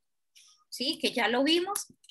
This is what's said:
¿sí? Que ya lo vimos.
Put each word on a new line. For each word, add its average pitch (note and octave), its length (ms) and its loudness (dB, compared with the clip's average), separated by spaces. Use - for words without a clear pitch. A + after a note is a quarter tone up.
¿sí? D4+ 320 -4
Que A3 100 -2
ya A3+ 160 0
lo B3 160 2
vimos. F4 440 0